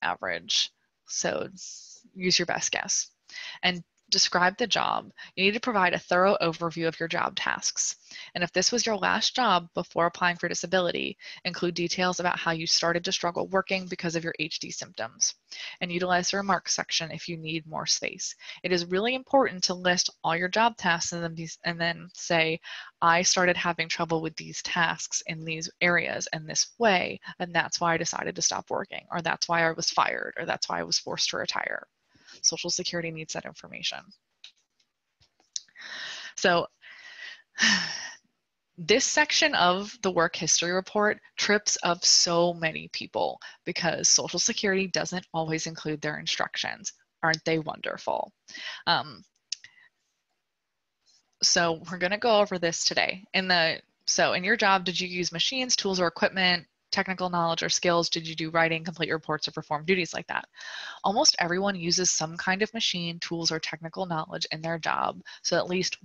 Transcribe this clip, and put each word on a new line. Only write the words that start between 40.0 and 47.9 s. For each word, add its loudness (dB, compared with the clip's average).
the 2
work 2
history 0
report 2
trips 2
up 0
so 6
many -4
people -4
because 0
Social 2
Security 2
doesn't -4
always -2
include -6
their -4
instructions. -4
Aren't 2
they 2
wonderful? -6